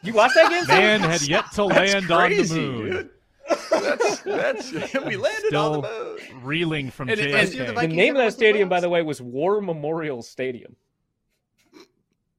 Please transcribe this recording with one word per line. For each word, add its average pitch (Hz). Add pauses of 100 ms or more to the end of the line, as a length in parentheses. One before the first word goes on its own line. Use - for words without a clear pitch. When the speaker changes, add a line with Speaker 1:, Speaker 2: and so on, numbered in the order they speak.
Speaker 1:
You 214
watched 226
that 330
game, 349
Sam? 214
Speaker 2:
Man 170
had 165
yet 156
to 202
Speaker 3:
That's 185
Speaker 2:
land 185
on 175
the 196
Speaker 3:
crazy, 165
Speaker 2:
moon. 123
Speaker 3:
dude. - (600)
That's, 381
that's, 269
<laughs> -
we 214
landed 415
Speaker 2:
Still 151
Speaker 3:
on 147
the - (400)
moon. 123
Speaker 2:
reeling 151
from -
Speaker 3:
And 220
it, -
Speaker 2:
J 143
F 185
K. 254
Speaker 3:
and 240
Speaker 1:
The 233
Speaker 4:
Vikings 160
Speaker 1:
name 262
of 269
Speaker 4:
ever -
Speaker 1:
that -
Speaker 4:
went 214
to -
the -
Speaker 1:
stadium, 214
by 180
Speaker 4:
playoffs? -
Speaker 1:
the 175
way, 175
was 147
War 151
Memorial 156
Stadium. 127 (1600)